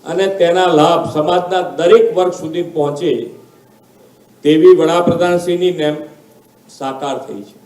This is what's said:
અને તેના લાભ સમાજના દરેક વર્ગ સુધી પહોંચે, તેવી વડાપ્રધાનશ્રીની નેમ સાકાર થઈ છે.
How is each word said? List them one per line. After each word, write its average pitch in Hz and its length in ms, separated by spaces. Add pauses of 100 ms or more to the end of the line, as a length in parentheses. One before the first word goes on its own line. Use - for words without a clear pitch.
અને 180 220 (120)
તેના 175 380
લાભ 165 260 (120)
સમાજના 175 440 (200)
દરેક 220 260 (120)
વર્ગ 180 160
સુધી 165 420
પહોંચે, 147 360 (1300)
તેવી 160 340
વડાપ્રધાનશ્રીની 175 1000
નેમ 151 160 (800)
સાકાર 135 480
થઈ 101 240
છે. - 180